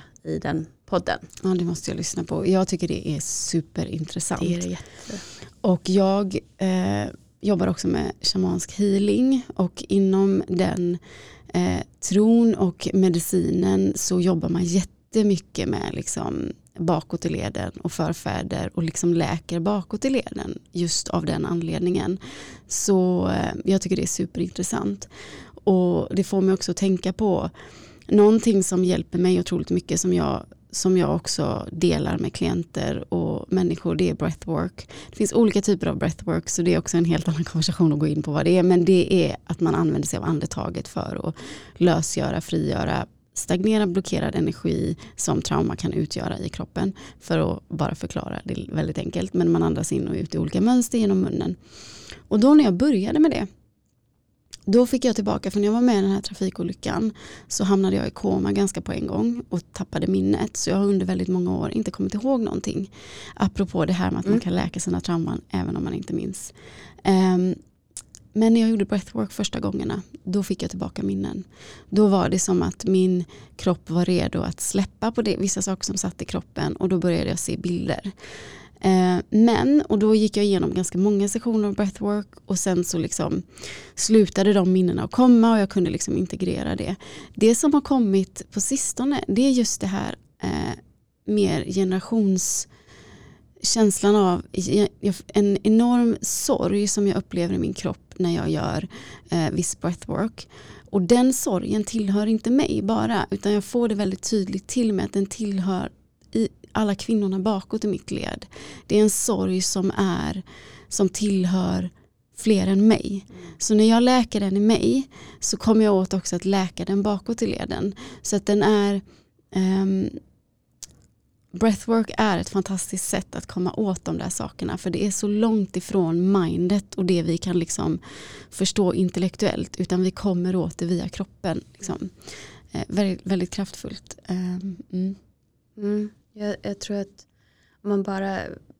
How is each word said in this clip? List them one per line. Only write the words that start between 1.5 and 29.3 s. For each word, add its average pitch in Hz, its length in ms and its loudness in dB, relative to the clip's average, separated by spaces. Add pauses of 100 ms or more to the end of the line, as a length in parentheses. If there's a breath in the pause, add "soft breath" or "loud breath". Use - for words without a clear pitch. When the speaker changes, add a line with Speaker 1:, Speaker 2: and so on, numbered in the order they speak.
Speaker 2:
måste 170 260 -6
jag - 60 -6
lyssna 170 260 -4
på. 165 240 -4
Jag 190 200 4
tycker 170 200 -2
det - 220 -6
är 151 100 -4
superintressant. - 1200 -6
Speaker 1:
Det 180 140 0
är 175 60 -4
det 180 60 -6
jätte- - 520 -12 (420 loud breath)
Speaker 2:
Och 185 280 2
jag, 196 480 2 (200)
eh, 185 480 0 (360)
jobbar 185 260 2
också - 200 -2
med - 240 0 (100)
shamansk 180 580 -2
healing, 208 680 2 (100)
och - 320 -2
inom 196 600 4
den, 180 500 0 (560 loud breath)
eh, 180 260 0 (300)
tron 226 460 6
och - 380 0
medicinen 185 1000 2
så 180 260 0
jobbar 175 280 2
man 170 140 0
jättemycket 190 1080 0
med - 240 -4
liksom - 580 -6 (280)
bakåt 165 460 -2
i 165 40 -2
leden - 420 -6
och - 200 -6
förfäder - 800 -4
och 170 100 -2
liksom 175 300 0
läker 170 460 -2
bakåt 208 460 -2
i 262 40 2
leden - 500 -4 (120)
just 170 360 -2
av 165 180 -2
den 156 200 -2
anledningen. 170 720 -2 (500 loud breath)
Så, 185 640 2
eh, - 240 -2 (120)
jag 190 160 2
tycker 180 140 -2
det - 80 0
är 180 40 -2
superintressant. 180 1000 -4 (540 loud breath)
Och 180 520 4
det 190 80 2
får 196 180 0
mig 190 120 4
också 185 180 -2
att 175 60 -4
tänka 190 360 0
på 180 360 0 (640 loud breath)
någonting 208 520 6
som 185 220 0
hjälper 175 340 -2
mig 180 200 4